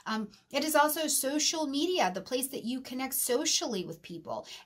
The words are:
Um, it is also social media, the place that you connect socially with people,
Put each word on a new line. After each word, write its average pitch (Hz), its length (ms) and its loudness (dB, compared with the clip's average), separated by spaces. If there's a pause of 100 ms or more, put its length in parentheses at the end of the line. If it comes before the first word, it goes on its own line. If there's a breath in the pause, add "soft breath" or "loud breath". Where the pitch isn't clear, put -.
Um, 220 220 -2 (240 loud breath)
it 277 100 0
is 311 140 2
also 302 320 4
social 302 580 2
media, 285 480 2
the 190 60 -6
place 269 280 -2
that - 160 -8
you 254 180 -4
connect 262 320 -6
socially 254 720 0
with 156 180 -10
people, 151 440 -10 (200 loud breath)